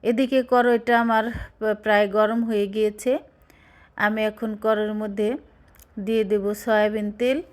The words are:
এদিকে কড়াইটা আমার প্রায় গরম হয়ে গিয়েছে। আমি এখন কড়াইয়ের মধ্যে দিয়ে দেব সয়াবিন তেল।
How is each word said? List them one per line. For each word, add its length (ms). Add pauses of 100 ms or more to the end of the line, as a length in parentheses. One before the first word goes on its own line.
এদিকে 400
কড়াইটা 580
আমার 240 (500)
প্রায় 340
গরম 360
হয়ে 220
গিয়েছে। 520 (760)
আমি 280
এখন 320
কড়াইয়ের 380
মধ্যে 420 (640)
দিয়ে 260
দেব 300
সয়াবিন 580
তেল। 300 (100)